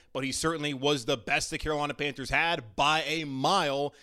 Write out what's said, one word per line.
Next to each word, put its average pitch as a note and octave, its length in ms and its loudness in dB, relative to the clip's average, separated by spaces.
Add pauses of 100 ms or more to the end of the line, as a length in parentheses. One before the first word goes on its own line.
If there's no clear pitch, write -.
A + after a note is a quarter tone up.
(120)
but C3 120 -4
he C3+ 60 -4
certainly D3 440 -2
was C3+ 320 0
the C#3+ 100 0
best C#3+ 340 -2
the D#3+ 60 -4
Carolina D3 380 -2
Panthers C#3 340 -6
had C#3+ 480 0
by D3+ 280 4
a D#3 200 -2
mile C#3+ 800 2